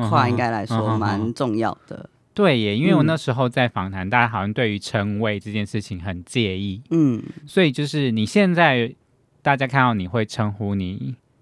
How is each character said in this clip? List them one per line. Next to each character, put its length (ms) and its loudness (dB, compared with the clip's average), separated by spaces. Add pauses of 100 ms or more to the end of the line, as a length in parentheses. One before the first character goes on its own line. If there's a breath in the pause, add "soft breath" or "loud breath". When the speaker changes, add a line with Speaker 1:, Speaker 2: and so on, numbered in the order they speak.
Speaker 1:
跨 220 2
应 80 0
该 140 0
来 120 -4
说 140 -2
Speaker 2:
嗯， 40 0
嗯， 100 -2
嗯， 40 0
嗯。 40 -2
Speaker 1:
蛮 340 -2
重 240 -2
要 180 -2 (120)
的。 200 -16 (260)
Speaker 2:
对 240 4
耶， 200 2
因 100 2
为 80 6
我 80 4
那 140 2
时 160 -2
候 160 0
在 180 2
访 240 -4
谈， 160 -6
Speaker 1:
嗯。 20 -6
Speaker 2:
大 120 4
家 40 4
好 140 -4
像 140 -2
对 180 0
于 80 -4
称 400 -2
谓 180 -2
这 140 -10
件 140 -2
事 160 -4
情 200 -10
很 220 -8
介 340 -2
意。 240 -6 (100)
Speaker 1:
嗯。 300 2 (240)
Speaker 2:
所 160 0
以 80 4
就 160 -2
是 240 -2
你 160 2
现 300 2
在 400 2 (460)
大 160 2
家 100 0
看 140 2
到 120 4
你 140 -2
会 180 -2
称 240 -2
呼 240 -4
你 420 -6 (260)